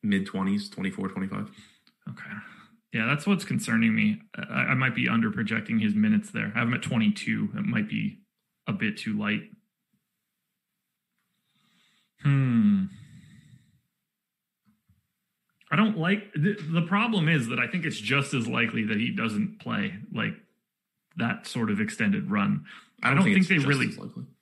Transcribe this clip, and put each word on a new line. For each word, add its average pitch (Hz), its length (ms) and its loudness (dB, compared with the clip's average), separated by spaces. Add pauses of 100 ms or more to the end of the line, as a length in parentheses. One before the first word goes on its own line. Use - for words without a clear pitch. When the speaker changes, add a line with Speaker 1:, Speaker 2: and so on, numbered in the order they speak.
Speaker 1:
Mid 98 220 0
twenties, 98 440 -2
twenty-four, 95 380 -6
twenty-five. 98 420 -8 (600)
Speaker 2:
Okay. - 200 -14 (640)
Yeah, 113 140 -2
that's 147 180 -2
what's 202 200 2
concerning 113 500 2
me. 107 260 2 (160)
I, - 340 -4
I 135 40 2
might 127 220 0
be 123 120 0
under 113 220 2
projecting 110 480 -2
his 107 160 2
minutes 107 380 2
there. 110 200 -4
I 113 60 -2
have 120 80 0
him 123 80 0
at - 80 -4
twenty-two. 110 720 0
It - 100 -4
might 113 240 0
be 107 300 -4 (480)
a 120 60 -4
bit 104 240 -4
too 107 200 -6
light. 104 260 -2 (2750)
Hmm. 117 640 4 (2750)
I 147 60 2
don't 214 220 4
like, 190 340 0
the, 185 280 2
the 165 220 0
problem 202 460 2
is 147 220 4
that 127 100 -2
I 117 80 0
think 170 160 -4
it's 151 160 -4
just 135 340 0
as 120 140 0
likely 117 380 0
that 110 100 0
he 117 160 0
doesn't 104 480 -2
play, 104 340 -4 (180)
like, 113 220 -2 (840)
that 113 300 -4
sort 113 240 -2
of 101 100 0
extended 104 480 0
run. 101 360 0 (400)
Speaker 1:
I - 20 4
Speaker 2:
I 123 40 4
Speaker 1:
don't 143 80 4
Speaker 2:
don't 190 80 6
Speaker 1:
think 160 80 4
Speaker 2:
think 190 80 6
Speaker 1:
it's 170 80 2
Speaker 2:
they 196 40 4
Speaker 1:
just 139 140 2
Speaker 2:
really 131 180 2
Speaker 1:
as 104 120 -8
likely. - 260 -12 (160)